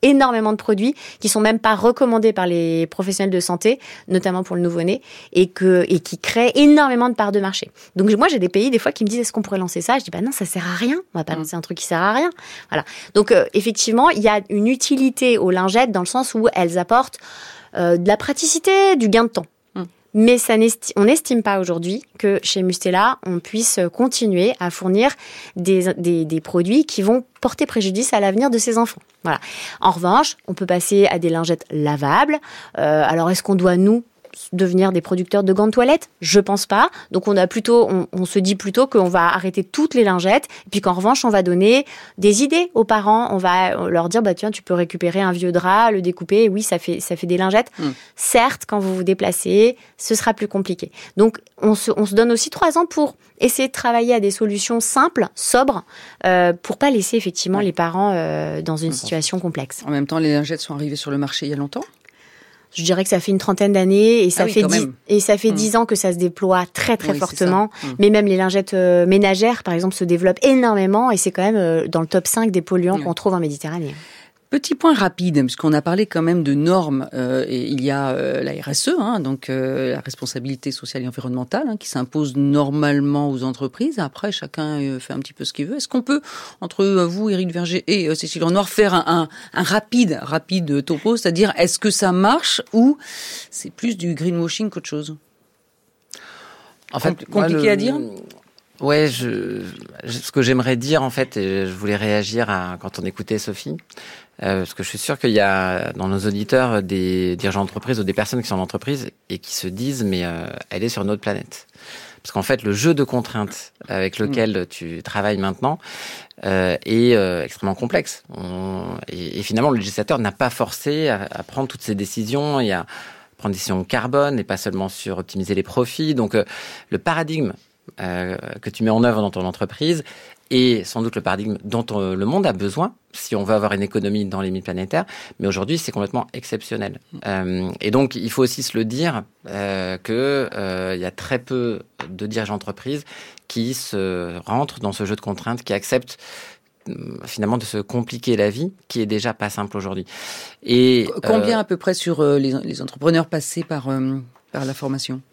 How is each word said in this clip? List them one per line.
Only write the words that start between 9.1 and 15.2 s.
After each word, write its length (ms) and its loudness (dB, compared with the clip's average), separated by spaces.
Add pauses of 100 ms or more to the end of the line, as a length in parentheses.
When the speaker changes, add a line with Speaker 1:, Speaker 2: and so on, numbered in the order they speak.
Speaker 1:
Est-ce 120 -4
qu'on 80 -2
pourrait 180 -4
lancer 220 -4
ça ? » 180 2
Je 60 -4
dis, « 80 -14
Bah 80 -6
non, 120 -2
ça 120 -4
sert 220 -6
à 80 -4
rien. 220 0 (180)
On 40 -4
va 60 -4
pas 100 -4
Speaker 2:
Mm. 40 -6
Speaker 1:
lancer 180 -8
un 60 -6
truc 160 -10
qui 80 -8
sert 140 0
à 120 2
rien. » 160 2 (420)
Voilà. 140 -2 (300)
Donc, 180 6
euh, 220 6
effectivement, 560 2
il 100 0
y 80 4
a 220 2
une 180 2
utilité 720 2